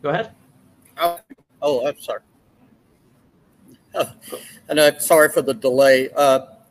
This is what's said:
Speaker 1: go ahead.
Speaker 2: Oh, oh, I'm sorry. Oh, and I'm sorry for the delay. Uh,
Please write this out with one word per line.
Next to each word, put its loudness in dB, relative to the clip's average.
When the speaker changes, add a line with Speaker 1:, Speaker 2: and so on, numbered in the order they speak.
Speaker 1:
go -6
ahead. -6
Speaker 2:
Oh, -4
oh, -4
I'm -8
sorry. -12
Oh, -6
and -2
I'm 2
sorry 4
for -4
the -4
delay. 2
Uh, 2